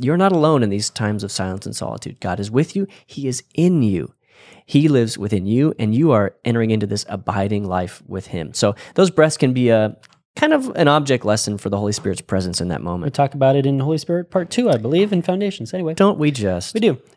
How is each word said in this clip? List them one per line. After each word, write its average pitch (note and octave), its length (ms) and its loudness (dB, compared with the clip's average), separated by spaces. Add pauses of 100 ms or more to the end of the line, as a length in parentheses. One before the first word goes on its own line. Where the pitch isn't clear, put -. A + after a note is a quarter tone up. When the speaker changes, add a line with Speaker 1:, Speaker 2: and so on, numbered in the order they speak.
Speaker 1:
you're C#3+ 160 0
not F#3+ 160 4
alone D#3 280 4
in G#2+ 80 2
these G2+ 200 -4
times G#2 340 -4
of G2 80 -8
silence F#2+ 340 -6
and - 100 -10
solitude. - 440 -10
God F2+ 220 -6
is G#2 100 -6
with C#3 240 0
you. G3 100 -2 (220)
He C#3 220 -8
is B2 140 -6 (120)
in E3+ 260 4
you. F#2+ 320 -2 (520)
He D3 220 4
lives A#2+ 300 2
within G2+ 280 -2
you, B2+ 320 2
and A2 160 0
you D3 180 4
are G#2 240 2 (100)
entering A#2 260 0
into G#2+ 160 0
this G#2 220 -6
abiding G2+ 580 -4
life F2+ 400 -4
with F#2+ 200 -10
him. - 260 -10
So - 220 0 (200)
those F3+ 160 4
breaths D#3 240 2
can C3 160 2
be B2 180 2
a A2 280 2 (400)
kind D#4 160 4
of C4 240 0
an D3 100 4
object C#3+ 380 2
lesson G#2 320 0
for - 120 -6
the G2+ 80 -2
Holy G#2 140 -2
Spirit's G2 300 -4
presence F2+ 400 -2
in F2 80 -4
that D2 100 -4
Speaker 2:
We A#1+ 60 -10
Speaker 1:
moment. F2+ 280 -4
Speaker 2:
talk C#3+ 200 0
about C3+ 240 4
it C3+ 80 0
in C#3 160 0
Holy D#3 160 -2
Spirit E3+ 340 -4
Part F3 180 -2
Two, A#3+ 200 0
I C3 80 2
believe, E3 340 0
in F3+ 100 0
Foundations. F#3 520 -4
Anyway. E3 220 -4
Speaker 1:
Don't G3 220 2
we D3+ 140 2
just? G2 420 -4
Speaker 2:
We A3+ 60 -2
do. F#3+ 180 2 (200)